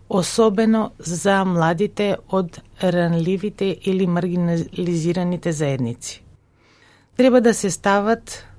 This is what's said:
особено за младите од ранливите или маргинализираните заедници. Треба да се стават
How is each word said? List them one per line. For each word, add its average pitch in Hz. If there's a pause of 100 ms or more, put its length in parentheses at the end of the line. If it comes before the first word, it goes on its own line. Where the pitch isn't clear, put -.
особено 220
за 190
младите 185 (120)
од 190 (220)
ранливите 175
или 190
маргинализираните 175
заедници. 135 (920)
Треба 254
да 226
се 202
стават 202 (140)